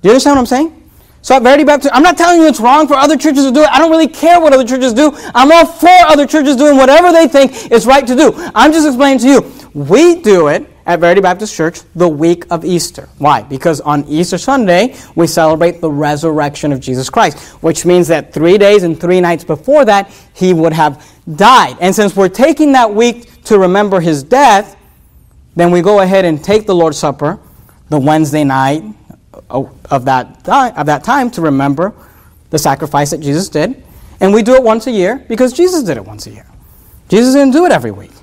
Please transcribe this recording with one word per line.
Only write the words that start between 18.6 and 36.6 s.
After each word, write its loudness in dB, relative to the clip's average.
and -4
three -2
nights -2
before 0
that, -2
he 0
would 0
have -2
died. 2
And 0
since -2
we're 0
taking 0
that 0
week -4
to 0
remember 0
his -2
death, 2
then 0
we 0
go 2
ahead 0
and -4
take -2
the -2
Lord's -2
Supper -6
the -2
Wednesday 0
night -2
of -6
that, -6
of -6
that -4
time -2
to -12
remember -2
the -4
sacrifice -4
that -10
Jesus -4
did. -6
And 0
we 2
do 0
it 2
once -2
a -6
year -4
because -2
Jesus -2
did -6
it -14
once -20
a -20
year. -20